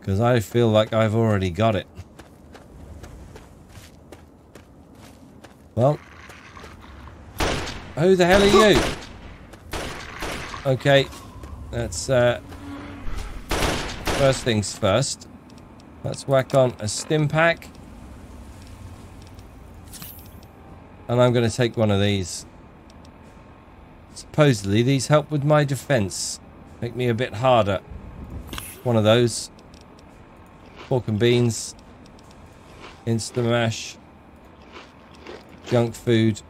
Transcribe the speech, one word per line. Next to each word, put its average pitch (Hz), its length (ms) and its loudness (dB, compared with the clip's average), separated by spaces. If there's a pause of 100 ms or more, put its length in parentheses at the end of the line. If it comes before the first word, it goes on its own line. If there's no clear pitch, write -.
'Cause 98 200 -2
I 120 200 4
feel 120 280 2
like 110 240 4
I've 110 220 2
already 107 360 2
got 104 260 2
it. 87 100 -4 (4000)
Well, 139 240 2 (2000)
who 185 200 6
the 180 100 6
hell 190 160 6
are 202 300 8
you? 123 80 6 (1900)
Okay, 139 420 4 (640)
that's, 117 400 -6
uh, 123 300 4 (1800)
first 135 260 2
things 107 320 0
first. 110 500 0 (800)
Let's - 240 -8
whack 135 260 0
on 127 240 4
a 107 80 -8
stim 151 400 -2
pack. 160 420 0 (3500)
And 120 140 2
I'm 123 100 6
gonna 117 180 2
take 117 260 0
one 110 140 2
of 98 100 2
these. 101 440 -2 (1700)
Supposedly 110 680 2
these 131 260 0
help 147 220 2
with 151 120 -2
my 147 220 4
defense. 127 760 -2 (440)
Make 117 120 -8
me 123 140 0
a 117 60 2
bit 120 200 -4
harder. 110 460 4 (1040)
One 120 120 2
of 107 80 4
those. 117 460 4 (1400)
Pork 131 200 -2
and 107 100 0
beans. 120 560 0 (1300)
Insta 117 360 -2
mash. 117 540 -2 (1700)
Junk 120 300 0
food. 113 560 2